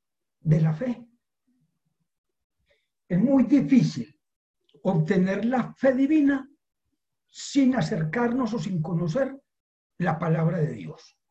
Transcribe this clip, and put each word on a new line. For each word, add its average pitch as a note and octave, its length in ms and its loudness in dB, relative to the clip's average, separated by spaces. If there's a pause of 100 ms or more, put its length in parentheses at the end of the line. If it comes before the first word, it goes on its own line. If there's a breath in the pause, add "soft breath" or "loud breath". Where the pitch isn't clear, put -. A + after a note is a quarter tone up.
(400)
de D#3+ 220 0
la D#3+ 120 0
fe. A#3+ 340 -8 (2000)
Es F3+ 120 -2
muy C4 240 2
difícil A3+ 760 0 (600)
obtener F#3 640 2
la B3 300 0
fe C4+ 180 4
divina C#4 560 2 (800)
sin C4 460 0
acercarnos A3+ 760 -2
o A#3+ 60 -4
sin F#3 220 -6
conocer F3 580 -4 (600)
la E3 200 -2
palabra E3 400 -2
de D3 140 -2
Dios. - 440 -18 (140)